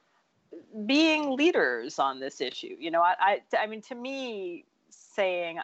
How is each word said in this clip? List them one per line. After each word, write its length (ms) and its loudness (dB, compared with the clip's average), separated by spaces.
being 520 4
leaders 600 2
on 220 0
this 220 -8
issue. 360 -6
You 140 -8
know, 100 4
I, 180 6
I, 220 2
I 100 0
mean, 160 -10
to 120 -12
me, 720 -8
saying, 760 -2